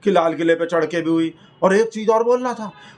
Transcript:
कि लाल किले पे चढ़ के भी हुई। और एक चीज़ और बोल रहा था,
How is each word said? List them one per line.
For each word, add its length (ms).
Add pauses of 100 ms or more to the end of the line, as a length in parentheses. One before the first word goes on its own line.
कि 60
लाल 240
किले 200
पे 120
चढ़ 180
के 160
भी 100
हुई। 240 (280)
और 120
एक 140
चीज़ 220
और 140
बोल 200
रहा 100
था, 180 (260)